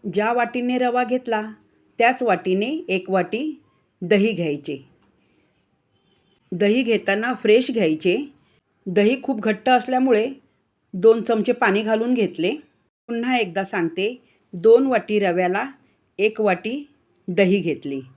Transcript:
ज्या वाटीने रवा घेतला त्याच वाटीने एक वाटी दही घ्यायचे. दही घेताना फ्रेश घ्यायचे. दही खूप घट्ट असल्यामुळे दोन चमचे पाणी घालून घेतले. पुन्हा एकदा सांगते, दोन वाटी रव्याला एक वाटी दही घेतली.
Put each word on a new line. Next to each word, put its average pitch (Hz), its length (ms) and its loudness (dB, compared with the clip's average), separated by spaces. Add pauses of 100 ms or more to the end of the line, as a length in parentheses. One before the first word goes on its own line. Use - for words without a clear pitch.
ज्या 208 280 -2
वाटीने 247 460 -2
रवा 247 260 0
घेतला 233 380 -4 (560)
त्याच 247 240 2
वाटीने 196 460 0 (200)
एक 185 220 -2
वाटी 190 320 0 (600)
दही 202 300 2
घ्यायचे. 151 440 -6 (1800)
दही 208 300 0
घेताना 220 520 -2
फ्रेश 247 360 2
घ्यायचे. 180 460 0 (720)
दही 208 360 2
खूप 247 180 -4
घट्ट 214 280 -2
असल्यामुळे 254 600 2 (680)
दोन 220 280 4
चमचे 226 300 0
पाणी 220 300 0
घालून 226 320 0
घेतले. 196 380 -2 (560)
पुन्हा 240 300 -2
एकदा 190 260 -4
सांगते, 190 520 -4 (380)
दोन 226 320 6
वाटी 214 320 0
रव्याला 185 460 0 (540)
एक 214 220 0
वाटी 214 440 -2 (440)
दही 190 320 2
घेतली. 139 400 -6 (160)